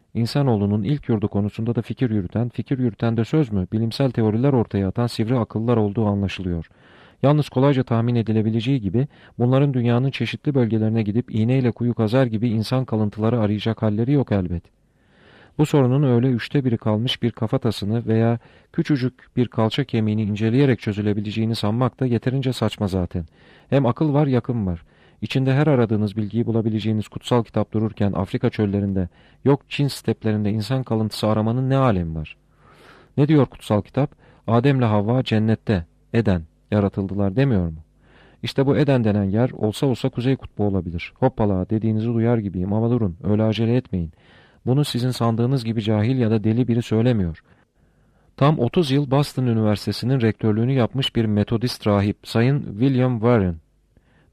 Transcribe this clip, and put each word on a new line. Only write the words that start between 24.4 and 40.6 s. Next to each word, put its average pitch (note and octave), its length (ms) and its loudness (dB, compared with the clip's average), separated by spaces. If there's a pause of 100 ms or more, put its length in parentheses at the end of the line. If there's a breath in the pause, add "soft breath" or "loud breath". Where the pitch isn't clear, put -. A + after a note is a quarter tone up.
var. F2 160 -6 (380 soft breath)
İçinde C3 320 0
her D3 140 2
aradığınız G#2+ 500 2
bilgiyi G#2+ 280 -2
bulabileceğiniz A2 640 -2
kutsal - 360 -2
kitap - 300 -4
dururken G#2+ 380 0
Afrika A2+ 380 -2
çöllerinde, G2 600 0 (360 soft breath)
yok C#3 240 2
Çin C#3+ 180 -2
steplerinde G#2+ 640 -2
insan A#2 320 -2
kalıntısı A2 440 -2
aramanın A2+ 420 0
ne C3+ 80 2
alemi F2+ 380 0
var? D#2 220 -10 (800 loud breath)
Ne C#3 100 4
diyor D3+ 180 4
kutsal - 360 -2
kitap? - 300 -4 (360 soft breath)
Adem'le B2+ 340 4
Havva A2 420 2
cennette, A2 600 0 (280)
Eden G2 280 2 (300)
yaratıldılar G2 640 -2
demiyor A2+ 320 2
mu? D#2+ 120 -8 (640 soft breath)
İşte C3+ 220 -2
bu C#3 120 2
Eden C3 260 2
denen G#2 200 2
yer G#2+ 260 0
olsa - 360 -4
olsa C3 240 0
Kuzey B2+ 260 -2
Kutbu - 280 -6